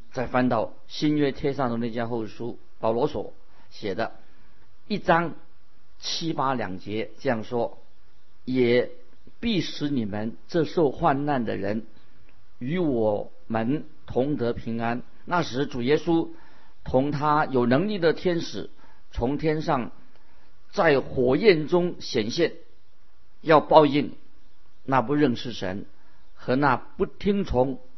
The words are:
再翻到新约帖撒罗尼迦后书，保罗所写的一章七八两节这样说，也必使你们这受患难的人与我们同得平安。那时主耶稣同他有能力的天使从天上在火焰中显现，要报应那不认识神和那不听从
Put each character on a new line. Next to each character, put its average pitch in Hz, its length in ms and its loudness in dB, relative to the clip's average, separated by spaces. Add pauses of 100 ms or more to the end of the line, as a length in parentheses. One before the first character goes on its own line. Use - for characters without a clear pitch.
(120)
再 123 160 -2
翻 127 220 4
到 113 220 0 (160)
新 151 300 0
约 143 140 2
帖 139 220 -2
撒 127 140 0
罗 117 120 0
尼 120 120 -2
迦 117 160 -2
后 117 200 -2
书， 117 320 -6 (180)
保 113 140 0
罗 120 160 2
所 101 260 -4 (380)
写 98 240 -4
的 110 160 -2 (760)
一 202 120 -2
章 170 340 4 (640)
七 - 340 -4
八 135 220 0
两 98 240 -2
节 104 400 -4
这 - 100 -2
样 113 160 0
说， 117 360 -2 (640)
也 123 460 4 (480)
必 220 220 2
使 - 280 -2
你 127 160 0
们 104 320 -4 (100)
这 170 160 2
受 147 280 4
患 143 340 2
难 139 180 2
的 104 140 -2
人 104 300 -2 (720)
与 143 180 -2
我 117 540 2 (160)
们 113 380 0 (200)
同 135 320 2
得 117 160 0
平 117 280 -2
安。 117 220 0 (220)
那 175 180 2
时 123 220 0
主 123 160 -4
耶 139 160 4
稣 165 320 2 (540)
同 139 280 2
他 147 340 4
有 127 200 4
能 139 220 4
力 208 120 -2
的 160 120 4
天 170 300 0
使 107 280 -6 (420)
从 135 260 0
天 156 240 2
上 127 300 0 (800)
在 160 280 6
火 127 380 2
焰 170 300 6
中 175 320 2
显 113 320 -2
现， 160 220 2 (880)
要 151 180 8
报 151 260 8
应 135 280 2 (680)
那 135 180 2
不 120 120 0
认 147 220 4
识 117 180 -6
神 98 320 -4 (500)
和 127 200 0
那 135 200 4
不 - 300 -4
听 202 400 0
从 131 340 2 (180)